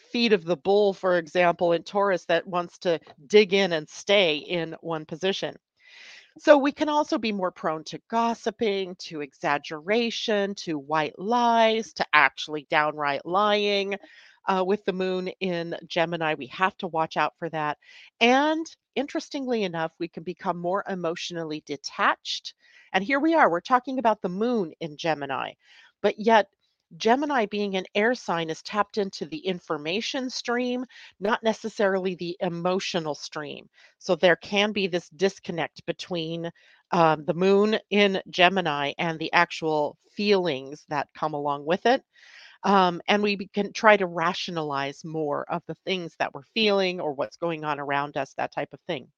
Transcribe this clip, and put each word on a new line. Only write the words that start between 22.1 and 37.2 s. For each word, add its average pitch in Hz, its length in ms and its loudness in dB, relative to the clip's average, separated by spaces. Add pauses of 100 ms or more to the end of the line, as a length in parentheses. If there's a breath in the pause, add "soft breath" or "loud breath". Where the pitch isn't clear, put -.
And 190 100 2
here 269 160 0
we 320 140 4
are, 262 180 6
we're 170 80 0
talking 254 400 0
about 220 220 2
the 196 80 -4
moon 202 500 -2
in 151 160 -8
Gemini, 139 560 -4 (500 soft breath)
but 208 160 0
yet 214 300 4 (500)
Gemini, 254 480 2
being 202 300 -4
an 185 100 -4 (100)
air 220 200 2
sign, 165 340 -4
is 160 120 -8
tapped - 360 -4
into 190 280 -4
the 151 120 -10
information 185 920 -6
stream, 247 560 -4 (340 loud breath)
not 208 240 -2
necessarily 196 720 0
the 175 260 -8
emotional 175 720 -2
stream. - 540 -12 (280 soft breath)
So - 180 0
there 170 200 4
can 208 360 0
be 196 160 -2
this 170 220 -4
disconnect 165 760 -4
between, 165 680 -6 (400 soft breath)
um, 160 340 4